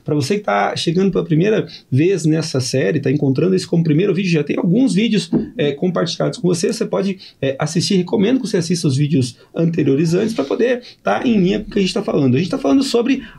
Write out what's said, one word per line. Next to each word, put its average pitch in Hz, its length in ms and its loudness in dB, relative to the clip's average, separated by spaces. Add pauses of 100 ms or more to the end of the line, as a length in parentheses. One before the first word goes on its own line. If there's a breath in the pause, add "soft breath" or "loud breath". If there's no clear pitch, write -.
pra 151 100 -2
você 151 240 0
que - 60 -8
tá - 320 0
chegando 180 360 0
pela 185 120 -2
primeira 175 420 2 (240 loud breath)
vez 160 340 2
nessa 156 360 0
série, 147 400 0
tá 135 100 0
encontrando 147 440 2
esse 180 120 -2
como 165 180 0
primeiro 165 300 2
vídeo, 185 160 -2
já 156 120 2
tem - 160 -4
alguns 214 360 2
vídeos, 202 360 0 (260 loud breath)
é, 143 160 0
compartilhados 165 680 -2
com 175 100 0
você, 202 240 0
você - 120 -4
pode, 190 340 -2 (220 loud breath)
é, 135 180 -2
assistir, 180 380 -2
recomendo 214 440 2
que 190 80 -6
você 202 80 -2
assista 170 320 -2
os 131 80 2
vídeos 143 400 0 (180 soft breath)
anteriores 165 600 0
antes 220 200 0
pra 269 100 -2
poder 247 380 0 (200 loud breath)
tá 202 220 -2
em 233 140 2
linha 196 220 2
com - 100 -12
o - 20 -14
que 208 60 -2
a 196 40 2
gente 185 120 -2
tá 196 80 -2
falando. 135 320 0
A 135 40 2
gente 175 120 -2
tá 262 80 -2
falando 269 240 2
sobre 233 400 0 (160 loud breath)